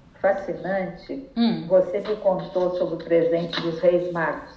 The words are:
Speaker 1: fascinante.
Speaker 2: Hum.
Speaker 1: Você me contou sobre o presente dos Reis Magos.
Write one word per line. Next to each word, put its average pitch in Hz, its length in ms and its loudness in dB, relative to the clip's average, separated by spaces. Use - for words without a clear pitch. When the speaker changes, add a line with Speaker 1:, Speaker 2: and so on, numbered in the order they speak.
Speaker 1:
fascinante. 190 1120 -4
Speaker 2:
Hum. 180 320 0
Speaker 1:
Você 185 320 4
me 208 160 -4
contou 180 600 0
sobre 170 180 -2
o 165 40 -4
presente 165 600 0
dos 165 200 -4
Reis 175 300 4
Magos. 160 460 -4